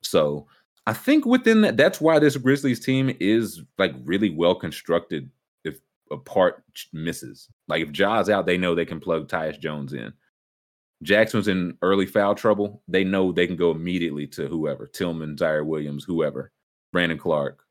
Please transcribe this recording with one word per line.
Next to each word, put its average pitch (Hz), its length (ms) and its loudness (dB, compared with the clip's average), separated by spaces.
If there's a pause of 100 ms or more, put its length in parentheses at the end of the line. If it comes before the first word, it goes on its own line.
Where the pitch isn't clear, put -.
So 73 440 0 (400)
I 107 80 0
think 285 320 2
within 233 340 4
that, 156 160 4
that's 147 240 4
why 156 180 4
this 143 180 4
Grizzlies 131 440 0
team 131 400 0
is, 104 420 0 (160)
like, 87 240 2
really 92 280 0
well 85 240 2
constructed 82 760 -4 (320)
if - 160 -8 (320)
a - 60 -8
part - 480 0 (100)
ch-, - 180 -16
misses. - 560 -10 (200)
Like, 80 140 -2
if 76 100 -8
Ja's 98 360 2
out, 98 180 2
they 90 120 2
know 90 160 0
they 85 120 -2
can 80 120 -10
plug 90 300 -4
Tyus 78 320 -6
Jones 73 320 -8
in. 60 200 -12 (920)
Jackson's 107 460 2
in 90 340 -2
early 95 240 2
foul 101 280 0
trouble. 104 540 -2
They 95 160 0
know 95 260 0
they 90 160 0
can 90 100 -4
go 85 140 2
immediately 80 580 -4
to 73 200 -10
whoever, 76 380 -6
Tillman, 80 500 -6
Zaire 78 280 0
Williams, 73 380 -6
whoever, 76 480 -4 (420)
Brandon 82 260 0
Clark. 73 520 -2